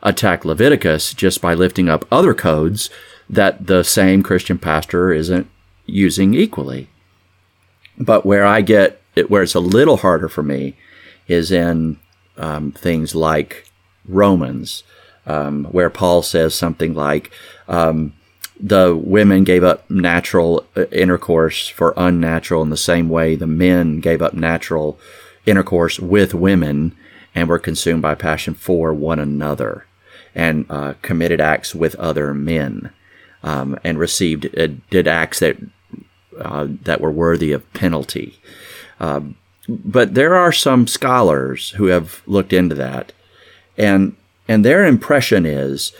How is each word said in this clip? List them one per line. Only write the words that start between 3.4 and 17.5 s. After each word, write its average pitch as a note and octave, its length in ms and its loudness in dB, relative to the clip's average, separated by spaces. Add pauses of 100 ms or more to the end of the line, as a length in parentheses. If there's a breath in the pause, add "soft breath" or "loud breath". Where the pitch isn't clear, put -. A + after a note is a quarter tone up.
the F2+ 160 4
same F#2+ 400 4
Christian F#2 360 -2
pastor F2 540 -2
isn't F2 360 -2 (380)
using G2 480 2
equally. C#2 540 -2 (1120)
But A2 260 2
where G2+ 220 4
I G#2+ 140 4
get G2+ 400 4 (140)
it, - 160 0
where G2+ 120 4
it's F2 120 -2
a F2+ 60 0
little A2 380 4
harder E2+ 300 0
for - 140 -6
me C#2 340 -6 (520 soft breath)
is E2+ 240 0
in, E2 460 0 (400)
um, D2+ 340 -8
things D#2+ 420 -4
like D#2+ 520 -2 (420)
Romans, F#2 760 0 (420 soft breath)
um, D2 400 -4
where F2 240 2
Paul F2 320 2
says D#2+ 320 0
something E2 400 -4
like, D2+ 360 -4 (380 loud breath)